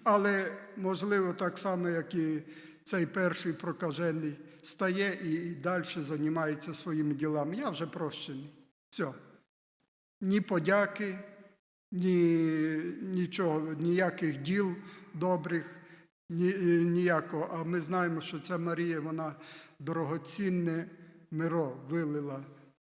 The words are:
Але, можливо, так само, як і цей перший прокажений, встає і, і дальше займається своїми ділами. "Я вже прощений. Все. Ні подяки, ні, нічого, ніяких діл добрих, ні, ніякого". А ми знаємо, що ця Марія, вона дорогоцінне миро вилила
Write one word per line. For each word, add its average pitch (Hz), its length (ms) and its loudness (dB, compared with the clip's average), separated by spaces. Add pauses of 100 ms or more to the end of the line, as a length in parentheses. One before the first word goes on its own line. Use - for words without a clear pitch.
Але, 196 480 4 (240)
можливо, 190 560 2
так 180 260 -2
само, 180 300 0
як 165 260 -2
і 156 280 0 (420)
цей 175 220 0
перший 175 460 0
прокажений, 156 840 -2 (240)
встає 190 640 0
і, 170 260 0
і 165 40 -6
дальше 165 480 -2
займається 156 720 -2
своїми 156 400 0
ділами. 151 420 0
"Я 262 140 -2
вже 160 160 -4
прощений. 147 640 -8 (400)
Все. 143 220 -4 (1080)
Ні 196 200 4
подяки, 196 800 2 (760)
ні, 180 220 2 (880)
нічого, 180 760 0
ніяких 170 640 2
діл 185 320 2 (400)
добрих, 175 500 0 (680)
ні, 175 220 4 (320)
ніякого". 170 680 2
А 165 120 -4
ми 170 160 0
знаємо, 170 400 0
що 160 180 -8
ця 175 200 -4
Марія, 170 420 0
вона 160 340 -4 (440)
дорогоцінне 165 1120 -2 (420)
миро 160 460 0 (120)
вилила 147 560 -2 (400)